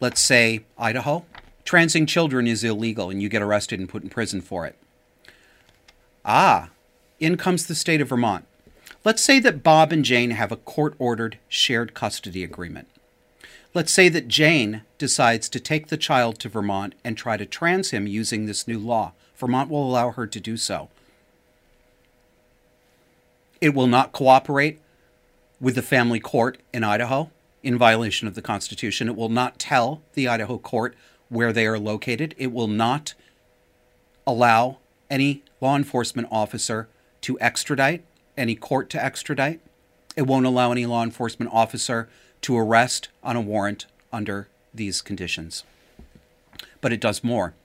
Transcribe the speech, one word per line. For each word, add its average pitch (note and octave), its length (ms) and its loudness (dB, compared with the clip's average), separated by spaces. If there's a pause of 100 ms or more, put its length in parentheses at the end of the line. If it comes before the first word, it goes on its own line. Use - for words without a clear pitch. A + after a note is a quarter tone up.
let's B2 180 -2
say A2+ 460 4 (120)
Idaho, B2+ 460 -2 (400)
transing E3 420 4
children C3 420 2
is A2+ 180 0
illegal A2 440 -2
and G2 120 -4
you G#2 80 -2
get G#2+ 120 0
arrested G#2 380 0
and F#2 80 -8
put G2+ 160 -12
in F#2 60 -12
prison G2+ 320 -4
for E2+ 240 -8
it. - 100 -12 (1500)
Ah, A2 420 4 (500)
in E3 200 0
comes F3 280 0
the D#3+ 100 -6
state D#3 260 0
of B2 80 -2
Vermont. A2+ 360 0 (600)
Let's A3 180 2
say C4+ 160 8
that F#3+ 240 2
Bob D#3+ 300 6
and D3+ 100 4
Jane A#2+ 280 2
have G#2+ 200 -4
a A2+ 60 -8
court-ordered A#2+ 800 -4 (100)
shared A#2 460 -2
custody F#2 500 -8
agreement. E2 460 -14 (840)
Let's E3+ 200 0
say F#3 160 10
that D3+ 180 -2
Jane B2 540 2 (160)
decides A#2+ 500 2
to - 140 -8
take D#3 260 -4
the D#3+ 80 -6
child B2 440 0
to A2+ 100 -10
Vermont G2+ 440 -4 (120)
and A2+ 100 -6
try A2 220 -4
to G2+ 80 -6
trans F3+ 460 -2
him G#2 140 -2
using G#2+ 420 -4
this - 200 -8
new A2+ 120 -4
law. G#2+ 340 -2 (220)
Vermont C3 340 -2
will D3 200 -2
allow B2 220 0
her A#2+ 160 -8
to G#2+ 120 -10
do A2+ 160 -8
so. F2 340 -6 (2750)
It D3+ 140 2
will B2+ 140 2
not B2 260 2
cooperate C#3 680 4 (800)
with B2+ 160 0
the B2+ 60 -2
family A#2+ 380 2
court B2 400 -2 (120)
in A#2 120 -2
Idaho A#2+ 460 0 (320)
in B2 160 -2
violation A2+ 500 4
of F#2+ 80 -8
the G#2+ 60 -12
Constitution. G#2+ 680 -6
It G#2 80 -8
will A2+ 100 -4
not B2 320 -2
tell C3+ 420 0 (120)
the C3 160 0
Idaho A2+ 300 -2
court A#2+ 360 -4 (320)
where A#2 240 0
they A2+ 140 2
are A2 140 0
located. A2+ 580 -6
It B2+ 160 -6
will A#2 140 -2
not A#2 480 -2 (1120)
allow A#2+ 520 4 (320)
any C#3 340 0 (160)
law C3+ 160 2
enforcement B2 560 -2
officer A2 560 -4 (340)
to B2+ 200 -6
extradite, C3+ 640 0 (320)
any A#2 180 -2
court - 360 -4
to A2 120 -4
extradite. C3+ 560 -4 (560)
It C3+ 120 0
won't C3 180 2
allow B2 260 2
any B2 140 -2
law A#2+ 180 -2
enforcement A#2 500 -6
officer A2+ 540 0 (340)
to A#2+ 160 0
arrest A2+ 520 2 (140)
on - 120 -4
a A#2+ 60 -2
warrant G#2 460 -4 (260)
under G2+ 340 -6 (260)
these G2+ 280 -6
conditions. E2+ 600 -10 (1160)
But A#2 120 0
it A2 80 -6
does G#2+ 220 -2
more. A2 420 -2